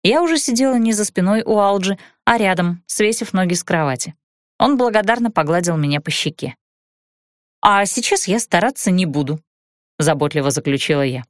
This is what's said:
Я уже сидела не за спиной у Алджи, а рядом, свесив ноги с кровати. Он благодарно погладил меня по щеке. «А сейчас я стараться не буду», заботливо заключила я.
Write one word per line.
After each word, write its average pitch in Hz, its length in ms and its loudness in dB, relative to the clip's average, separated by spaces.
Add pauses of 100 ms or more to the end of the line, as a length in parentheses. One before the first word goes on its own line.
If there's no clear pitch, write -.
Я 285 180 4
уже 330 160 2
сидела 254 380 0
не 226 160 2
за 208 120 0
спиной 196 380 0
у 214 160 0
Алджи, 196 400 2 (260)
а 233 140 2
рядом, 175 480 0
свесив 214 460 -2
ноги 185 220 0
с 175 100 -4
кровати. 156 500 -2 (440)
Он 269 180 2
благодарно 233 540 0
погладил 170 460 0
меня 147 240 0
по 160 100 -8
щеке. - 460 -6 (1040)
«А 202 260 4
сейчас - 420 -2
я 208 100 0
стараться 208 520 -2
не 180 160 2
буду», 147 340 -4 (580)
заботливо 147 520 0
заключила 139 520 -2
я. 127 280 -4